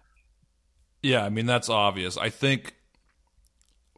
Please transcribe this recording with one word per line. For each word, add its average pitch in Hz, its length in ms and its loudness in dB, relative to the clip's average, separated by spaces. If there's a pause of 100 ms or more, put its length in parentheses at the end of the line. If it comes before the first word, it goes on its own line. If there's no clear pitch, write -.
(1000)
Yeah, 127 240 2
I 101 40 -2
mean, 110 180 -2
that's 123 220 0
obvious. 95 480 0
I 110 120 -2
think 135 460 -2 (1200)